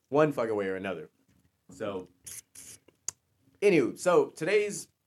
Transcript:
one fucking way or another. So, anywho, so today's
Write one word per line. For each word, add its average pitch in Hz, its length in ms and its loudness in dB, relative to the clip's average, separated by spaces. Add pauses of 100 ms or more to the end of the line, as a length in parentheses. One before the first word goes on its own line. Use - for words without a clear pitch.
one 147 240 4
fucking 117 240 -2
way 98 120 -2
or 95 100 -4
another. 92 320 -8 (600)
So, 98 380 -10 (1500)
anywho, 170 380 4
so 170 280 4
today's 196 600 -4 (200)